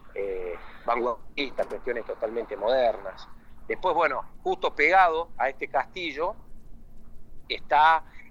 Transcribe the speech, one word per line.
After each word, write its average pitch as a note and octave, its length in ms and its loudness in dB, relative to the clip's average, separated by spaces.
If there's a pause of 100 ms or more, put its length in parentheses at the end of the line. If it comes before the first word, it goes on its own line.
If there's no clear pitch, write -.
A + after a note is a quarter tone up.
(140)
eh, F#2 420 -4 (300)
vanguardistas, A#2+ 840 -2
cuestiones A#2 360 -4
totalmente A2 540 -4
modernas. G#2 720 2 (360)
Después, D#3+ 300 0
bueno, C#3+ 300 2 (180)
justo F#3 320 0
pegado E3 640 6
a A#2+ 100 2
este C#3 220 -6
castillo D#3+ 680 -2 (1120)
está D3+ 560 4 (280)